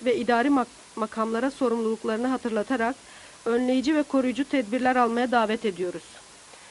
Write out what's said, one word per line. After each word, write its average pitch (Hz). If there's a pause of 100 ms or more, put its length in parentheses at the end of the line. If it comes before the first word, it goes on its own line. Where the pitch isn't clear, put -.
ve 240
idari 233
mak-, 277 (160)
makamlara 226
sorumluluklarını 226
hatırlatarak 240 (480)
önleyici 254
ve 302
koruyucu 262
tedbirler 254
almaya 240
davet 220
ediyoruz. 175 (680)